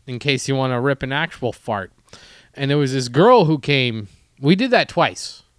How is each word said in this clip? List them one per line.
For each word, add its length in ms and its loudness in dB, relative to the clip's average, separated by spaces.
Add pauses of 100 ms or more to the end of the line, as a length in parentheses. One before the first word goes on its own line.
in 100 -8
case 300 -2
you 80 0
wanna 240 -2
rip 240 -2
an 80 -6
actual 400 -6
fart." 400 -8 (600)
And 180 -4
there 60 2
was 160 0
this 160 -4
girl 360 6
who 140 0
came. 480 -2 (320)
We 160 4
did 160 0
that 160 2
twice, 560 -4 (160)